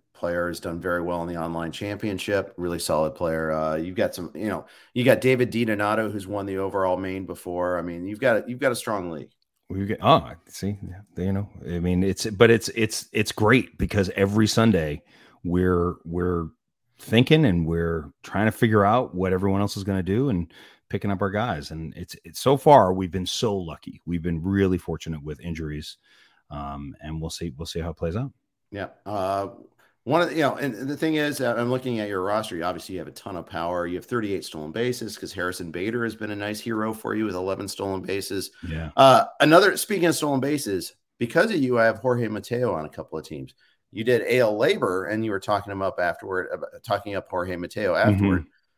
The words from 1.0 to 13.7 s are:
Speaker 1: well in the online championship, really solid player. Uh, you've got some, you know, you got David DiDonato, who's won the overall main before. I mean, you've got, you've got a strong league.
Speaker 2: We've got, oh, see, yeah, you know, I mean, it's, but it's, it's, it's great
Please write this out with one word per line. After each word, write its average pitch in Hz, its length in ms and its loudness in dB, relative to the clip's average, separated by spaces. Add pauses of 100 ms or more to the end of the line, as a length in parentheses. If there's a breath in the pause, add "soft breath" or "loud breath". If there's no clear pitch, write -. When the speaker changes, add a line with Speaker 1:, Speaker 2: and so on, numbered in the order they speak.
Speaker 1:
well 87 180 -4
in 85 80 -6
the 87 80 -8
online 82 340 -6
championship, 101 880 -4
really 87 220 -4
solid 78 360 0
player. 80 380 -2
Uh, 78 240 -2
you've 87 200 -6
got 98 180 0
some, 82 200 -8
you 104 140 -6
know, 87 160 -6 (300 soft breath)
you 123 100 0
got 123 160 6
David 123 320 2
DiDonato, 107 580 0
who's 98 160 -8
won 101 200 -6
the 98 100 -6
overall 95 400 0
main 95 300 -6
before. 90 520 -4
I 85 40 -4
mean, 87 240 -8
you've 104 120 -8
got, 117 300 2
you've 123 100 -10
got 135 140 2
a 113 40 -4
strong 98 340 -4
league. 71 180 -10 (400)
Speaker 2:
We've 98 200 -4
got, 107 120 -4
oh, 117 320 4 (160)
see, 101 300 -6 (100)
yeah, 90 360 -10
you 95 80 0
know, 101 160 -2 (180)
I 85 140 -4
mean, 90 240 4
it's, 98 220 0
but 110 240 6
it's, 117 260 4
it's, - 360 -2
it's 107 200 -2
great 110 460 4